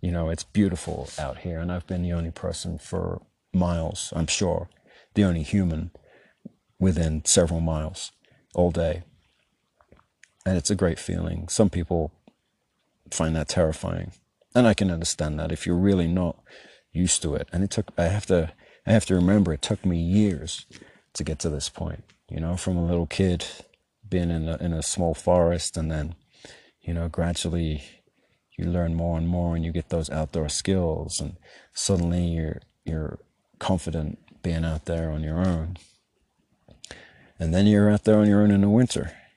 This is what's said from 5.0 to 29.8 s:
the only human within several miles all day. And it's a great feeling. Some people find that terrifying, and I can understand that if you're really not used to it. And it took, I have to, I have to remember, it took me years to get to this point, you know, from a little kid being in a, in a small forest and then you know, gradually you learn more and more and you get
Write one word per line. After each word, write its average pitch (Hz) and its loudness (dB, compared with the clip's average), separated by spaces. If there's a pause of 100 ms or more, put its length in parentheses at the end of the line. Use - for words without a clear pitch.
the 104 6
only 85 2
human 87 0 (880)
within 82 2
several 85 4
miles 80 -4 (420)
all 90 4
day. 85 -2 (1400)
And 95 2
it's 82 -2
a 101 0
great 87 0
feeling. 85 -6
Some 101 2
people 82 -2 (960)
find 80 -2
that 78 -4
terrifying, 85 -2 (420)
and 120 6
I 104 6
can 98 2
understand 78 -2
that 78 -4
if 80 -6
you're 87 2
really 92 4
not 87 0 (540)
used 87 0
to 76 -2
it. 73 -4
And 90 0
it 98 -2
took, - -4
I 87 2
have 98 0
to, 82 2 (340)
I 98 2
have 110 4
to 95 2
remember, 90 4
it 76 -4
took - -4
me 87 2
years 87 0 (480)
to 80 -6
get 78 -4
to 85 -2
this 73 -4
point, - -8 (240)
you 82 -8
know, 82 -2
from 90 -2
a 87 0
little 85 0
kid 90 0 (600)
being 87 0
in 80 -2
a, 82 -4
in 85 -4
a 80 -2
small 85 -2
forest 87 2
and 80 -2
then 78 -4 (760)
you 85 -4
know, 85 -2
gradually 82 -2 (760)
you 87 -4
learn 87 0
more 85 -2
and 82 -2
more 87 0
and 82 -2
you 82 -4
get 82 -4